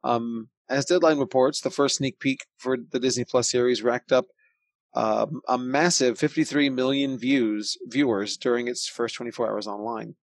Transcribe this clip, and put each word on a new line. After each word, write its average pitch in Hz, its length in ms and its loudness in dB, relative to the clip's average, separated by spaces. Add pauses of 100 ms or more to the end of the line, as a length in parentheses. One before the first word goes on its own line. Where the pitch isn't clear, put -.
Um, 117 460 -4 (200)
as 139 160 0
Deadline 165 340 4
reports, 131 420 2
the - 80 -2
first 143 280 0
sneak 135 220 -4
peek 131 260 -2 (120)
for 127 200 -2
the 120 220 -6
Disney 123 260 0
Plus 123 260 0
series 123 320 2
racked 120 300 0
up, 127 120 4 (720)
um, 113 540 0
a 127 80 2
massive 127 600 2
fifty-three 147 520 0
million 131 500 0
views, 110 680 0
viewers 120 520 0
during 120 320 0
its - 180 -6
first - 280 -4
twenty-four 117 340 -4
hours 104 180 -4
online. 110 480 -8 (140)